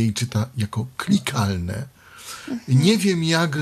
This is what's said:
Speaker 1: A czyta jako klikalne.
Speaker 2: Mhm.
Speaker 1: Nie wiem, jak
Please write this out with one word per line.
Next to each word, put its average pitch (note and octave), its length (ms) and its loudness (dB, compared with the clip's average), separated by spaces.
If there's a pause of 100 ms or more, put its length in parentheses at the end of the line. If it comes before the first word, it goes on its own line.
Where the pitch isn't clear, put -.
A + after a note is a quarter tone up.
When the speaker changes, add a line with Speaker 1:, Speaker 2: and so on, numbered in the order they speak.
Speaker 1:
A G#2 40 0
czyta A2+ 440 -2
jako G#2+ 280 -2 (120)
klikalne. G2+ 880 -2 (640)
Speaker 2:
Mhm. C#3 340 2
Speaker 1:
Nie G#3+ 140 6
wiem, F3+ 260 0
jak D#3+ 380 0